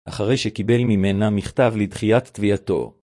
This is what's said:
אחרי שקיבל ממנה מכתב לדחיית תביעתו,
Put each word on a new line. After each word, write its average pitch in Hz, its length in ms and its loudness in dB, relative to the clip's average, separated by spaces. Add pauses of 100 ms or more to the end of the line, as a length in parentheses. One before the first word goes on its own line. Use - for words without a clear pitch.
אחרי 113 320 -2
שקיבל 117 460 0
ממנה 101 460 2
מכתב 110 480 0
לדחיית 107 460 0
תביעתו, 98 760 -2 (160)